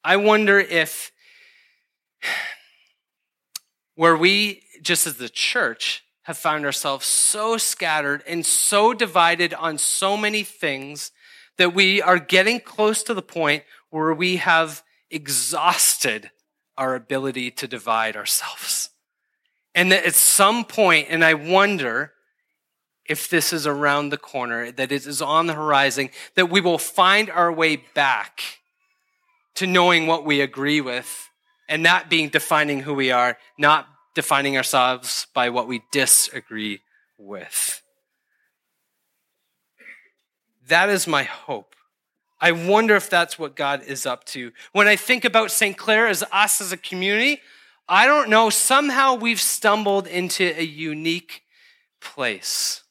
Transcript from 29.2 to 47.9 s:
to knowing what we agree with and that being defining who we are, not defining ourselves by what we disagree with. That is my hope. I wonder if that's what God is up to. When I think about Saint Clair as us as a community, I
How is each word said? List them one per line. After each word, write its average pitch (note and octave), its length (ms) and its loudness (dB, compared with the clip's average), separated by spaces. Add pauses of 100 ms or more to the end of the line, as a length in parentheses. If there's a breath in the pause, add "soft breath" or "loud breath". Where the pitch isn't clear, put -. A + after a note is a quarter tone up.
to F#3 120 -4
knowing F3 400 4
what D#3+ 200 0
we C#3+ 160 2
agree C#3 400 -2
with B2 480 -10 (380)
and D#3 160 -4
that F3 260 2
being D#3+ 180 0
defining D3 520 0
who C#3+ 140 -8
we C3 160 0
are, B2 280 0 (200 soft breath)
not D3 300 4 (260)
defining C#3 420 0
ourselves B2+ 800 -2
by B2 140 0
what A#2+ 180 -4
we A#2+ 240 -8
disagree A2 880 -2 (380)
with. - 640 -8 (2750 loud breath)
That F3 200 4
is G3 180 0
my C#3+ 180 0
hope. - 500 -10 (680)
I E3+ 120 4
wonder G#3 440 2
if - 140 -4
that's F3 280 0
what D3 180 -10
God C#3 260 -4
is C3+ 240 -10
up B2 200 -8
to. B2 260 -14 (200 loud breath)
When G3+ 140 2
I G#3 80 6
think B3 300 -2
about A3 260 2
Saint G3+ 260 -2
Clair A3 300 2
as G3+ 240 -2
us G#3 300 0
as F3+ 100 -8
a F#3 60 -6
community, G#3 640 -2 (480 soft breath)
I G3+ 180 6